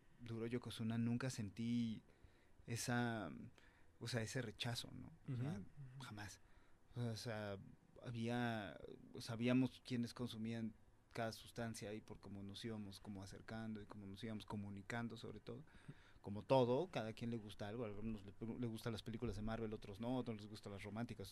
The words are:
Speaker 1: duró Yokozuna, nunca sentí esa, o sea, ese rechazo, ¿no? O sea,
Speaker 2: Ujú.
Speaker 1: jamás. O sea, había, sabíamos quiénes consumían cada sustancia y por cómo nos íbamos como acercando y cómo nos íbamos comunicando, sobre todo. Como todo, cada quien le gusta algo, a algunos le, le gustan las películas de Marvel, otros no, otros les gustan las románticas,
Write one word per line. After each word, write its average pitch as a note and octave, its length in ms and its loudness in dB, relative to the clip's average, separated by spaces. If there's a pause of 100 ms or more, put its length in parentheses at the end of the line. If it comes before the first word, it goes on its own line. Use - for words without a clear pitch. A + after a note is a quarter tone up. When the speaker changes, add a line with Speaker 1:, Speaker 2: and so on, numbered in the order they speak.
(200)
Speaker 1:
duró A2+ 260 -2
Yokozuna, A#2 520 0
nunca A#2+ 320 4
sentí A#2 720 2 (640)
esa, A#2 640 2 (680)
o A#2+ 100 -4
sea, A#2 140 2
ese A#2+ 200 0
rechazo, A#2 500 -2
¿no? - 200 -10 (220)
O - 20 0
sea, B2+ 160 0
Speaker 2:
Ujú. C3+ 520 -8
Speaker 1:
jamás. G2 360 -8 (560)
O A#2+ 200 0
sea, G#2+ 420 0 (480)
había, A#2 720 2 (400)
sabíamos B2 680 6
quiénes A#2 300 2
consumían A2+ 580 -2 (400)
cada A2+ 200 2
sustancia A2+ 600 -4
y A2 80 -4
por G#2+ 200 -10
cómo G2 220 -8
nos G2 220 -6
íbamos G#2+ 360 -4
como G2 220 -6
acercando G#2+ 600 -4
y G#2 40 -12
cómo G2+ 200 -8
nos G2 160 -8
íbamos A2 240 -4
comunicando, G#2+ 720 -2
sobre G#2+ 240 -8
todo. A#2+ 220 -8 (600)
Como G2+ 200 -2
todo, C3 480 8
cada A2+ 220 0
quien A#2 180 -2
le A#2 60 2
gusta G#2 320 -6
algo, A#2 160 -2
a - 40 0
algunos G#2 360 -2
le, G2 80 -10 (260)
le B2 80 2
gustan A2+ 280 -2
las G2+ 80 -2
películas A2 340 -2
de G2+ 60 -2
Marvel, A2 320 0
otros G#2 260 -6
no, B2 160 4
otros A#2 240 0
les G#2 80 -8
gustan G#2 240 -8
las F#2+ 100 -6
románticas, G#2 500 -2